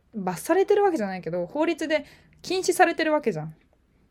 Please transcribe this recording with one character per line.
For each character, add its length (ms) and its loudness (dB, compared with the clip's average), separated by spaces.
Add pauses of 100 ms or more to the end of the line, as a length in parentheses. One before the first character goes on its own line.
(140)
罰 280 -6
さ 120 2
れ 120 4
て 80 4
る 100 4
わ 60 4
け 80 -2
じ 40 -2
ゃ 40 -4
な 100 -6
い 60 -10
け 80 -8
ど、 160 -4
法 180 -2
律 240 -2
で 160 0 (380)
禁 180 -2
止 140 0
さ 100 6
れ 100 2
て 80 -2
る 100 2
わ 100 2
け 100 0
じ 60 -4
ゃ 60 -6
ん。 100 -12 (560)